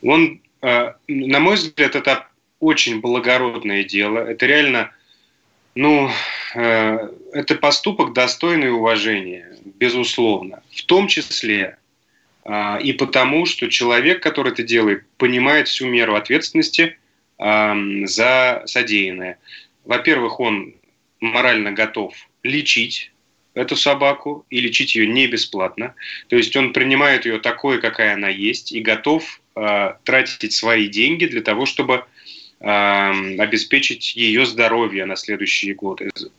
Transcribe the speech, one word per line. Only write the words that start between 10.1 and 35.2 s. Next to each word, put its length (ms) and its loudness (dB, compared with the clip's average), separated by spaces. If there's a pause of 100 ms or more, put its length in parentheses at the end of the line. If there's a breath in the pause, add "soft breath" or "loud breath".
В 80 -10
том 240 4
числе 680 -2 (720)
а, 300 -2
и 140 -2
потому, 520 2
что 240 -4
человек, 540 2
который 300 0
это 100 -6
делает, 420 2 (140)
понимает 500 2
всю 180 -4
меру 280 2
ответственности, 840 0 (420)
ам, 680 0
за 600 2
содеянное. 720 -2 (460 loud breath)
Во-первых, 560 0
он 340 -2 (460)
морально 520 0
готов 420 -4 (300)
лечить 680 -2 (420)
эту 200 -2
собаку 760 0
и 100 -2
лечить 340 0
её 160 2
не 160 4
бесплатно. 680 -4 (340 loud breath)
То 80 4
есть 200 2
он 160 0
принимает 540 2
её 140 -2
такой, 400 -2
какая 340 0
она 140 -4
есть, 420 -4
и 100 -6
готов, 600 0 (160)
а, 480 -2
тратить 480 0
свои 360 0
деньги 380 0
для 140 -4
того, 260 -2
чтобы, 380 -2 (560 loud breath)
ам, 800 0
обеспечить 760 -2
её 300 2
здоровье 640 0
на 100 -6
следующие 580 -4